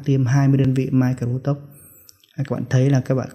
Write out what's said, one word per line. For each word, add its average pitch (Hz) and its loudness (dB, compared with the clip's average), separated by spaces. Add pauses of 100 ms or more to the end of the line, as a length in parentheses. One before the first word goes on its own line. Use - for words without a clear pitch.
tiêm 131 2
hai 139 2
mươi 135 4
đơn 131 2
vị 131 -2
microbotox. 127 -2 (800)
À, 143 -6
các - -14
bạn 120 -4
thấy 131 4
là 135 4
các 135 -4
bạn, 127 -4